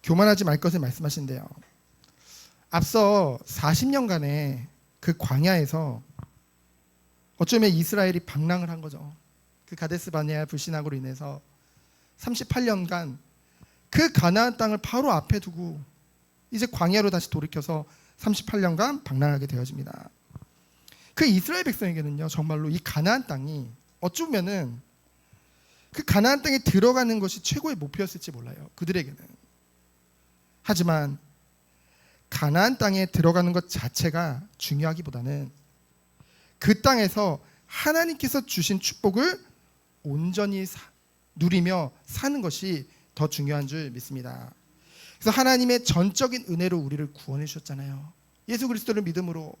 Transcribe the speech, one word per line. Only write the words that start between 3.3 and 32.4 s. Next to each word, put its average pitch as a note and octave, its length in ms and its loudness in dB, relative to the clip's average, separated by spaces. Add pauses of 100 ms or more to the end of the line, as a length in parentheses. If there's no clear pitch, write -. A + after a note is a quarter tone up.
사십 E3 440 0
년간의 D3 760 0 (360)
그 E3+ 160 0
광야에서 D3+ 840 2 (1400)
어쩌면 G#3+ 340 4
이스라엘이 F3 500 2
방랑을 E3+ 480 -2
한 E3 100 -10
거죠. D3 340 -14 (520)
그 F3 100 -18
가데스 E3+ 360 -6
바네아 D3+ 340 -2
불신앙으로 D3+ 500 -6
인해서 C3+ 460 -10 (760)
삼십팔 - 500 -2
년간 F3 540 -2 (680)
그 D#4+ 240 4
가나안 G#3+ 420 4
땅을 G#3+ 220 0
바로 B3+ 340 -2
앞에 G3+ 280 0
두고 E3 400 -10 (720)
이제 A3+ 140 -2
광야로 G3+ 440 2
다시 F3 200 -2
돌이켜서 D#3 560 -4 (320)
삼십팔 G#3 440 -2
년간 G3+ 420 0
방랑하게 C#3 440 0
되어집니다. C3 600 -8 (1040)
그 D#4 120 2
이스라엘 C#4+ 400 2
백성에게는요, D#3+ 640 -4
정말로 D#3 400 -2
이 E3 100 0
가나안 G#3 480 0
땅이 C#3 420 -8 (300)
어쩌면은 F3+ 800 -4 (1120)
그 - 140 -10
가나안 B3+ 360 4
땅에 C4+ 180 0
들어가는 A#3 600 4
것이 F#3+ 220 -4
최고의 D4 340 -4
목표였을지 E3+ 560 -8
몰라요, B2+ 440 -16
그들에게는. D#3+ 420 -4 (1400)
하지만 D#3+ 560 0 (1120)
가나안 F3+ 480 2